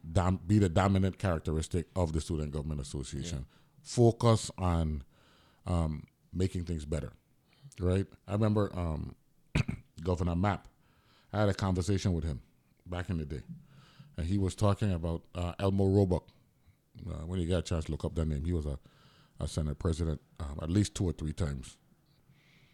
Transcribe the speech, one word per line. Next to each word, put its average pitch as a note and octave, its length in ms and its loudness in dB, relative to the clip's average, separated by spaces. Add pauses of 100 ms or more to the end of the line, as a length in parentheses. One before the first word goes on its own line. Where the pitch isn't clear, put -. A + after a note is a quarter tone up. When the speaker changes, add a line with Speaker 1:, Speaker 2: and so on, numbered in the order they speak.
(120)
Speaker 1:
dom-, F#2 340 2
be G#2 120 6
the G2+ 100 6
dominant F#2+ 500 2
characteristic D#2+ 760 -2
of F2 180 0
the D#2+ 80 0
Student D2+ 320 -4
Government D2 280 -4
Association. C#2 580 -8
Speaker 2:
Yeah. - 180 -14 (260)
Speaker 1:
Focus A#2 760 4
on, E2 440 0 (640)
um, D#2+ 380 -2 (280)
making F2+ 320 -2
things D#2+ 200 -6
better, D2+ 280 -6 (680)
right? F#2 280 2 (200)
I - 60 -8
remember, G#2 420 2
um, E2 400 -4 (400)
<clears throat> - 80 4 (400)
Governor F2 320 0
Mapp. F#2 260 0 (720)
I G2+ 80 0
had G#2 80 4
a F#2+ 60 2
conversation F#2+ 580 0
with D#2+ 120 -2
him D2 160 -4 (460)
back F2 240 -6
in F2 80 -2
the D#2 80 -4
day, D2 160 -8 (760)
and E2 100 -4
he G2 120 0
was F#2+ 160 0
talking G2+ 380 2
about, E2+ 300 -2 (120)
uh, F2 240 -4
Elmo G2 280 2
Roebuck. F#2+ 400 4 (840)
Uh, D#2 180 -8
when F#2 140 -2
you E2+ 60 0
get F2 120 2
a D#2+ 40 -2
chance, D#2+ 260 -2
look D2+ 160 -4
up D#2 100 -4
that D#2+ 120 0
name. D2+ 180 -2
He E2+ 80 0
was D#2 140 -2
a, C#2 120 -4 (600)
a - 100 -4
Senate D2+ 300 -2
president, D#2+ 420 -2 (200)
um, D2 220 -10
at D#2+ 80 -4
least G2+ 240 2
two G#2 100 -2
or E2+ 80 0
three D#2 200 -4
times. C#2+ 440 -6 (960)